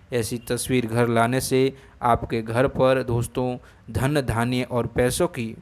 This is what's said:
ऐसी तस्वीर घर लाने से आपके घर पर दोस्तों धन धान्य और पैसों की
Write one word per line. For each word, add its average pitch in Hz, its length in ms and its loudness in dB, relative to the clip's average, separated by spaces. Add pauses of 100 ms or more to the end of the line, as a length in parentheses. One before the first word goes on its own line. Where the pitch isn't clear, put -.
(100)
ऐसी 120 300 -2
तस्वीर 120 460 -2
घर 117 220 2
लाने 120 320 2
से 131 200 2 (420)
आपके 117 400 2
घर 113 260 0
पर 131 360 2
दोस्तों 123 520 -2 (360)
धन 135 300 0
धान्य 120 420 0
और 117 240 -2
पैसों 127 400 2
की 113 340 -8